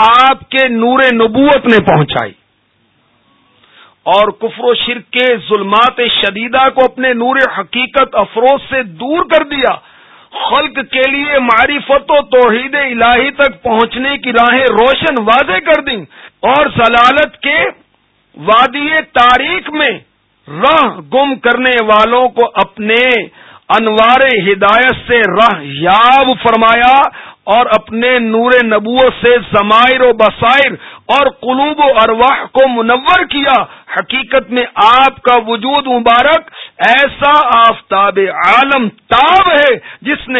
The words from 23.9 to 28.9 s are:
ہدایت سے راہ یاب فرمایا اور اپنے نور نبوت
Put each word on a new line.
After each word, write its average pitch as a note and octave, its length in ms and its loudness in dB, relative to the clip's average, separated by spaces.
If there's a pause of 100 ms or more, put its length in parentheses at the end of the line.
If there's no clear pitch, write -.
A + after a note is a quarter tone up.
ہدایت G#3+ 440 2 (120)
سے A#3+ 100 0
راہ G3+ 460 0
یاب G#3 640 2 (160)
فرمایا A#3 580 2 (420)
اور A3+ 220 0
اپنے A#3 540 -2
نور A3+ 320 0 (140)
نبوت A3+ 560 0